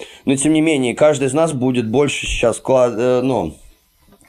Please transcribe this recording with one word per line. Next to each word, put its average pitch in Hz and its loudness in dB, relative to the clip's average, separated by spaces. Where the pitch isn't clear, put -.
Но, 135 0
тем 151 0
не 156 2
менее, 135 0
каждый 139 2
из 127 -4
нас 160 0
будет 123 -2
больше 139 -2
сейчас - 0
вклад-, 123 0
э, 123 2
ну, 107 -2